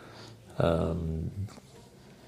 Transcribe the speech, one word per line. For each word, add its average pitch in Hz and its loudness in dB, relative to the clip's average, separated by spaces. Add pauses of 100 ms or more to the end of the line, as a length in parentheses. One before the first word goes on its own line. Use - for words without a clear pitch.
(580)
um, 82 4 (960)